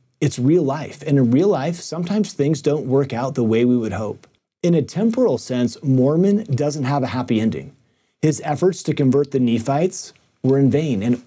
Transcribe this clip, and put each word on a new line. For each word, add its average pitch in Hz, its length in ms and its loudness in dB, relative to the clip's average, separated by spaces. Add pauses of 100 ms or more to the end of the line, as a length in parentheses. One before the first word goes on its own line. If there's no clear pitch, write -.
(200)
It's 143 180 -2
real 156 240 2
life, 139 440 -6
and 143 100 2
in 123 140 4
real 160 180 4
life, 170 280 0
sometimes 185 580 -4
things 147 260 0
don't 147 240 -2
work 135 300 0
out 127 200 -4
the 123 100 0
way 113 200 2
we 123 140 4
would 107 160 -4
hope. 104 320 -8 (360)
In 175 120 2
a 156 80 2
temporal 226 560 0
sense, 123 440 -4
Mormon 165 640 2
doesn't 143 400 -2
have 139 180 -2
a 127 40 -2
happy 120 340 -2
ending. 107 340 -4 (460)
His 151 240 0
efforts 165 380 -2
to 156 100 -4
convert 143 380 2
the 135 100 0
Nephites 131 720 -2 (300)
were 135 160 4
in 135 120 4
vain, 135 320 0
and 120 240 0